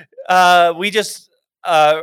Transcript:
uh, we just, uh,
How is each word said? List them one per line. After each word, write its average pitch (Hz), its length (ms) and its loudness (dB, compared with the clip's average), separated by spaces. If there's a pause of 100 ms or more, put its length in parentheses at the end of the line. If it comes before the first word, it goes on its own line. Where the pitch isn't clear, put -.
(280)
uh, 180 480 2
we 196 140 -6
just, - 400 -8 (340)
uh, 156 380 0